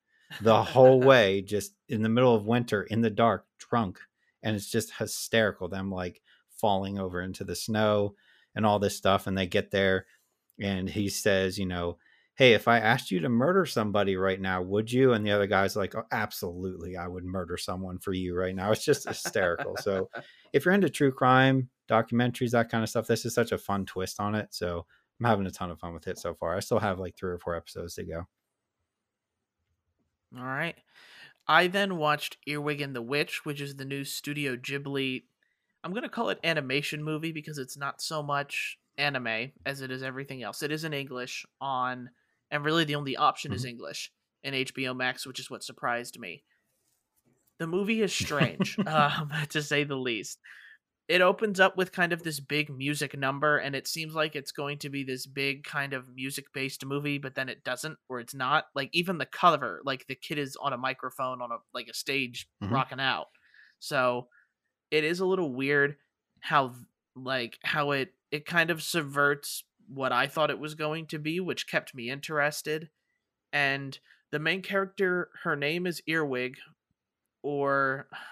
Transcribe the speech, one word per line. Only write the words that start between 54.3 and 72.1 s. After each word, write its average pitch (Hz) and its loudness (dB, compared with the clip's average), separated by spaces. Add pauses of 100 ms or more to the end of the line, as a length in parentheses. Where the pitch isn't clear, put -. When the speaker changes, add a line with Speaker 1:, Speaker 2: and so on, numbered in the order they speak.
Speaker 2:
it's 139 -10
going 143 -6
to 147 -8
be 139 -6
this 131 -8
big 139 -4
kind 139 -6
of 127 -8
music-based 135 -8
movie, 143 -2
but 139 -10
then 135 -4
it 120 -10
doesn't, 127 -6 (120)
or 127 -8
it's 117 -12
not. 135 0 (100)
Like, 135 -4
even 175 0
the 135 -4
cover, 135 2
like, 131 -6
the 135 -8
kid - -10
is 139 -6
on 139 -2
a 123 -4
microphone 127 -6
on 120 -8
a, 117 -8 (140)
like, 113 -10
a 117 -16
stage 131 -4 (120)
Speaker 1:
Mm-hmm. 101 -2
Speaker 2:
rocking 127 0
out. 127 -2 (520)
So 127 0 (640)
it 151 4
is 175 0
a 190 2
little 185 0
weird 143 2 (460)
how, 135 2 (400)
like, 127 -6
how 147 0
it, 143 -2 (160)
it 147 -6
kind 165 2
of 160 -2
subverts 143 0 (240)
what 131 -4
I 123 2
thought 147 0
it 110 -6
was 151 -10
going 156 -6
to 156 -8
be, 156 -4
which 170 -6
kept - -4
me 120 -8
interested. 151 -4 (640)